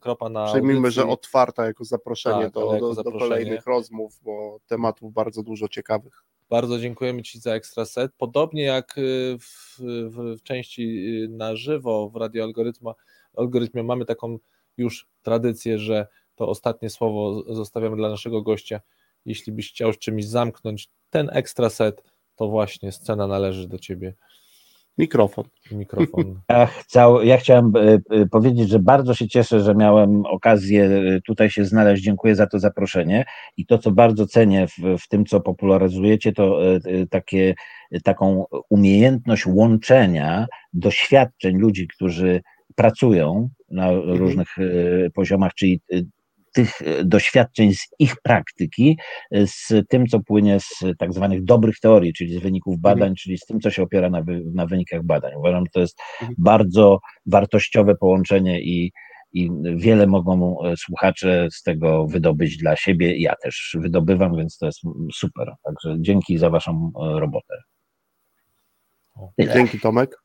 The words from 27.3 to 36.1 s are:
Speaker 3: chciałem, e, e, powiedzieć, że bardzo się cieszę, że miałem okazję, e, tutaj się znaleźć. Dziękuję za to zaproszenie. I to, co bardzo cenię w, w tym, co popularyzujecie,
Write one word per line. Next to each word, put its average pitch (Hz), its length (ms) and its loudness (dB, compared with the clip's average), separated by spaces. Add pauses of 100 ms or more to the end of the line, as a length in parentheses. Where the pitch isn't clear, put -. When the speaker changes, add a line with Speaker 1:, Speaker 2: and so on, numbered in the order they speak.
Speaker 3:
chciałem, 123 400 6
e, 107 220 6 (120)
e, 107 160 4
powiedzieć, 113 420 2
że 110 100 4
bardzo 123 360 4
się 113 140 -4
cieszę, 113 320 2
że 101 140 2
miałem 104 520 4
okazję, 101 580 2
e, 95 360 2
tutaj 107 300 0
się 104 140 -2
znaleźć. 101 380 4
Dziękuję 104 320 2
za 101 120 2
to 104 120 -4
zaproszenie. 95 680 -2 (320)
I - 100 -8
to, 117 120 2
co 110 120 0
bardzo 107 360 4
cenię 98 420 4
w, 90 360 -4
w - 40 -20
tym, 104 180 2
co 101 140 2
popularyzujecie, 95 920 0